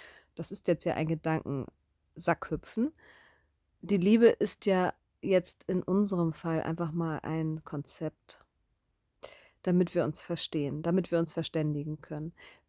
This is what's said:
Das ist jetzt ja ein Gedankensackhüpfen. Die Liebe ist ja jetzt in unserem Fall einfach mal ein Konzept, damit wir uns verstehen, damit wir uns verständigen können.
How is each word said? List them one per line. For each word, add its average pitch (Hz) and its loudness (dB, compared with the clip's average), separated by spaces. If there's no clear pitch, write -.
Das - -8
ist - -4
jetzt 170 0
ja 170 0
ein 156 0
Gedankensackhüpfen. - -4
Die 196 0
Liebe 220 8
ist - 2
ja 185 2
jetzt 185 0
in 185 0
unserem 185 2
Fall 160 -2
einfach 165 -4
mal 165 -2
ein 160 -4
Konzept, - -10
damit 180 4
wir 170 2
uns 151 -4
verstehen, 147 -4
damit 175 0
wir 170 2
uns 165 -2
verständigen 151 -4
können. 156 -10